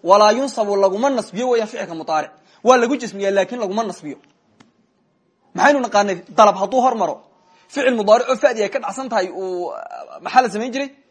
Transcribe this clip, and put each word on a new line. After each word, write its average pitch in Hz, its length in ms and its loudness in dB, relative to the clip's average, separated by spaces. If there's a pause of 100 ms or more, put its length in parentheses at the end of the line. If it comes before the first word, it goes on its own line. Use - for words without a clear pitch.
Walaa 208 280 6
yunsabu, 233 440 -2
laguma 196 340 0
nasbiyo 247 400 -4
weeyaan 226 180 0
ficilka 185 260 -10
mudaaric. 160 380 -4 (320)
Waa 254 140 6
lagu 247 200 0
jismiyaa, 196 340 -6
laakiin 196 300 -2
laguma 208 220 -4
nasbiyo. 151 340 -10 (1400)
Maxaynu 262 260 4
naqaanay? 202 500 0
Dalab 208 260 6
hadduu 202 260 0
hor 247 140 2
maro, 170 260 -4 (460)
ficil 262 280 0
mudaaric 226 340 4
oo 262 60 2
fa'di 226 280 2
ay 196 60 -2
ka 262 100 -4
dhacsan 233 300 -8
tahay, 196 200 -2
uu, 180 420 -8 (500)
maxaa - 200 4
la 247 80 0
samayn 220 240 -6
jiray? 269 160 -4 (220)